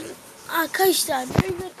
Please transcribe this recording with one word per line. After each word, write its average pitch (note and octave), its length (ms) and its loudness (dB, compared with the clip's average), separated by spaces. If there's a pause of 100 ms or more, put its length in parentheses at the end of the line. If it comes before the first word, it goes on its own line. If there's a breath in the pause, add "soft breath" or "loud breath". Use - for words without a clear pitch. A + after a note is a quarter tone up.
(540)
Arkadaşlar, D#4+ 720 2
böyle F#4 420 0 (100)